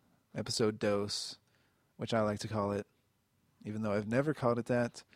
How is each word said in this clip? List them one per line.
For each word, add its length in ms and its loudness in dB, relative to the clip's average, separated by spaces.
episode 440 0
dos, 580 0
which 160 -2
I 80 4
like 160 0
to 100 -6
call 240 0
it, 140 -2
even 160 -6
though 100 0
I've 160 0
never 240 2
called 260 2
it 60 -2
that. 380 0